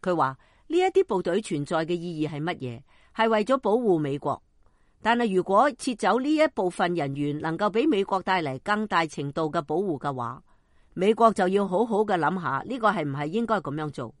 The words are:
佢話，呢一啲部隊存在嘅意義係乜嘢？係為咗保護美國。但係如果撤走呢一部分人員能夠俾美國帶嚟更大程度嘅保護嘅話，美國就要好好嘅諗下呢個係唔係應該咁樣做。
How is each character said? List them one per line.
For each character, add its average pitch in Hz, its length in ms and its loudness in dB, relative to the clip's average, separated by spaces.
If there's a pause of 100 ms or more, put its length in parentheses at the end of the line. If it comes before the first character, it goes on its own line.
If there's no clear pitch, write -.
佢 180 140 0
話， 135 220 0 (340)
呢 330 60 0
一 359 60 4
啲 381 220 4
部 190 140 -2
隊 180 220 0
存 147 240 -4
在 165 180 -2
嘅 170 120 -2
意 165 280 -6
義 151 80 -4
係 147 120 -8
乜 170 140 -4
嘢？ 120 240 -10 (340)
係 226 120 2
為 220 160 2
咗 262 140 2
保 220 140 0
護 220 260 4
美 143 220 -2
國。 - 200 -4 (640)
但 233 160 2
係 226 180 0
如 180 60 4
果 214 300 4
撤 - 240 -6
走 208 240 2
呢 277 120 0
一 311 180 4
部 190 200 -2
分 175 240 0
人 143 220 -2
員 147 240 -2
能 160 180 -4
夠 202 140 0
俾 233 160 2
美 202 160 2
國 190 180 -2
帶 185 220 0
嚟 135 160 -4
更 208 260 -2
大 175 220 0
程 143 240 -8
度 160 180 -2
嘅 160 140 -2
保 151 140 -4
護 185 200 -2
嘅 143 160 -4
話， 123 300 -8 (500)
美 185 180 2
國 226 220 6
就 185 140 2
要 196 200 2
好 185 160 2
好 220 180 0
嘅 202 180 0
諗 160 200 0
下 135 240 -4
呢 247 140 -6
個 208 140 4
係 170 120 -2
唔 143 100 -4
係 147 120 -6
應 208 220 -2
該 220 80 2
咁 147 180 -4
樣 151 160 -6
做。 127 300 -10